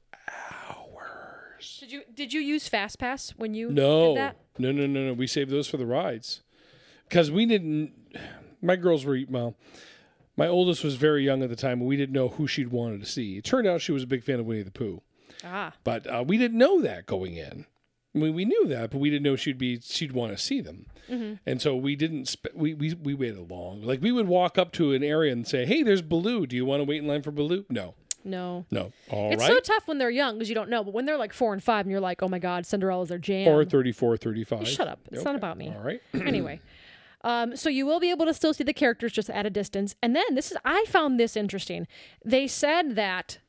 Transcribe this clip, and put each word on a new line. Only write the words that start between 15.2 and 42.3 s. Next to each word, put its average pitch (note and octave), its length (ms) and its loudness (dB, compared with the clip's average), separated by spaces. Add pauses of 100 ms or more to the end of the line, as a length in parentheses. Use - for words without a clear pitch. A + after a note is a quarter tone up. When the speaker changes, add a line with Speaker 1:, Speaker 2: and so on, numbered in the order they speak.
Speaker 2:
Ah. F3+ 300 -10 (100)
Speaker 1:
But, A#2 240 -2
uh, A#2+ 180 -2
we G3 120 4
didn't A#3 200 2
know E4 240 6
that G2+ 240 -4
going F#2 300 -4
in. D#2+ 300 -12 (480)
I - 60 -2
mean, D#3 140 2
we F3 120 -2
knew F#4 220 4
that, A#2 240 -4
but C#3 80 -4
we D3 100 2
didn't C#3+ 140 0
know C#3 140 4
she'd C3 200 -4
be, B2 220 -2
she'd - 320 -6
wanna A2+ 260 -2
see C4+ 220 -2
them. D#2+ 280 -12 (220)
Speaker 2:
Mm-hmm. A3+ 260 -6 (100)
Speaker 1:
And B2+ 160 -2
so C#3+ 160 2
we C#3 180 -2
didn't D3 320 -2
sp-, - 260 -8
we, D#3+ 200 0
we, D#3 200 -2
we D3+ 200 -6
waited A2 360 -6
long. F2+ 340 -10
Like, B2+ 180 -2
we A3+ 100 4
would A#3 160 2
walk F3+ 300 2
up F3+ 160 2
to D3 200 4
an C3+ 100 2
area D3+ 280 2
and A#2+ 160 -4
say, B2+ 180 0
"Hey, C4 160 4
there's G3 200 4
Baloo. E3+ 440 0
Do B2 100 -4
you B2 100 0
wanna C#3 180 0
wait D3 180 -2
in D3 60 -4
line D3 140 0
for D3 100 -8
Baloo?" D#3 380 -2
No. G2 260 -4 (280)
Speaker 2:
No. F3+ 460 -8
Speaker 1:
No. F#2+ 220 -4 (180)
All G#2 220 -2
Speaker 2:
It's A2 100 0
Speaker 1:
right. C3+ 100 4
Speaker 2:
so B4+ 100 6
tough G#4+ 260 0
when D#4 100 -4
they're B3+ 140 0
young B3 260 0
'cause A3 120 -6
you A3+ 60 -4
don't G#3+ 140 -4
know. A3+ 140 0
But G3 100 -10
when B3 120 -2
they're, D4+ 120 0
like, G#3+ 160 -4
four A3 200 0
and F#3+ 100 -6
five G#3 220 2
and G3 60 -4
you're G3 100 0
like, F3+ 200 -4
"Oh F#3+ 60 0
my F#3 120 -2
God, F3+ 260 -4
Cinderella's F#3 440 0
their F3 80 -6
jam." F#3+ 300 2
Speaker 1:
Or D3+ 180 8
thirty-four, B2 520 2
thirty-five. A2 500 -4
Speaker 2:
Shut C#3 200 0
up. - 200 -10
It's - 140 -10
Speaker 1:
Okay. - 20 -4
Speaker 2:
not C#4+ 120 -2
about G3 220 -6
me. D#3+ 180 -8
Speaker 1:
All G#2 80 -12
right. A#3+ 240 -4
<clears throat> - 60 -10
Speaker 2:
Anyway. F#3 460 -2 (640)
Um, A#3+ 320 0
so D#4 140 -2
you C4+ 160 2
will D#4 140 2
be F4 100 2
able E4 160 2
to D#4+ 80 4
still - 180 2
see - 120 -2
the C#4+ 100 0
characters A#3 380 0
just - 180 -2
at G3+ 160 -2
a G#3+ 60 -4
distance. G3 500 -4
And A#3+ 140 2
then F4 80 4 (100)
this C4 180 -2
is, - 140 -4
I F4+ 220 2
found C#4+ 320 4
this A3+ 180 2
interesting. F#3 480 -4 (400)
They C4 220 2